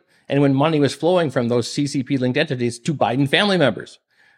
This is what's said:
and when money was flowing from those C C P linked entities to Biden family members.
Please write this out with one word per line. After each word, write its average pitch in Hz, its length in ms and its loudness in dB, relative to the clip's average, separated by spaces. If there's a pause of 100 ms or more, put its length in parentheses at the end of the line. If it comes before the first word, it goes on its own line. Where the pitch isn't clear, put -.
(280)
and 139 140 0
when 139 140 4
money 151 240 2
was 135 160 0
flowing 170 340 0
from 120 200 -2
those 120 220 -2
C 147 140 -2
C 139 160 -4
P 135 160 -2
linked 127 180 -2
entities 127 440 -2
to 160 160 -4
Biden 127 340 0
family 190 280 2
members. 127 420 0 (380)